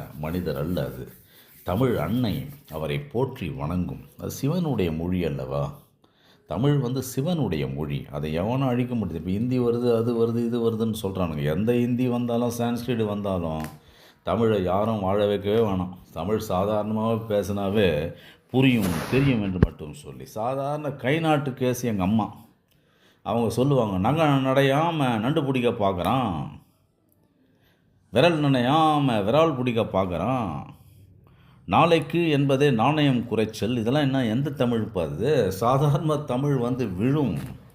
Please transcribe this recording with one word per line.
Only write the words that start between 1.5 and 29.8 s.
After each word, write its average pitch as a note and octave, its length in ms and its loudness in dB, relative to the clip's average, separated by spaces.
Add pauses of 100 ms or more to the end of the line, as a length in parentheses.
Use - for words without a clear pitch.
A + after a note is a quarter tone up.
தமிழ் A2 320 2
அன்னை G2 360 0 (360)
அவரை D#2 360 -4
போற்றி A2+ 440 -4
வணங்கும். D2 540 -6 (120)
அது F#2+ 140 -8
சிவனுடைய C3+ 600 -2
மொழி F2 320 -2
அல்லவா? C#2 400 -4 (840)
தமிழ் C#3 280 2
வந்து B2+ 240 -2
சிவனுடைய C3 640 -2
மொழி. C#2 300 -6 (120)
அதை D2+ 220 -6
எவனும் B2 380 -2
அழிக்க B2 240 -2
முடியாது. E2+ 260 -4
இப்ப F#2 120 -4
ஹிந்தி B2 260 -2
வருது, A#2+ 360 0
அது A2+ 200 2
வருது, A#2 300 0
இது A#2+ 160 -2
வருதுன்னு A2+ 400 0
சொல்றானுங்க. F2+ 480 -2
எந்த G2+ 260 2
ஹிந்தி B2 340 2
வந்தாலும், A#2+ 440 0
சான்ஸ்கிரிட் A#2 540 -2
வந்தாலும், F#2 580 -2 (580)
தமிழை G#2+ 400 2
யாரும் G#2 380 0
வாழ G2 260 2
வைக்கவே G2+ 360 2
வேணாம். F#2 320 -2 (180)
தமிழ் F#2+ 300 -2
சாதாரணமாவே G#2+ 760 0 (100)
பேசினாவே G2+ 640 0 (600)
புரியும், B2 440 4 (180)
தெரியும் B2+ 320 2
என்று F#2 180 -2
மட்டும் D#2+ 340 -2
சொல்லி, C2 320 -16
சாதாரண C3+ 720 -6
கை C3 240 -2
நாட்டு D3 340 0
கேஸ் B2 300 -2
எங்க G#2+ 180 0
அம்மா. G#2 260 2 (960)
அவங்க A2+ 240 0
சொல்லுவாங்க, A#2+ 480 2
"நகை D3 300 2 (120)
நடையாம C#3 680 2 (100)
நண்டு C#3+ 240 0
பிடிக்க B2+ 300 0
பார்க்கறான், G2 640 0 (1800)
விரல் D#3 280 4
நனையாம C#3 840 4
விரால் C#3+ 340 4
பிடிக்க A#2+ 280 0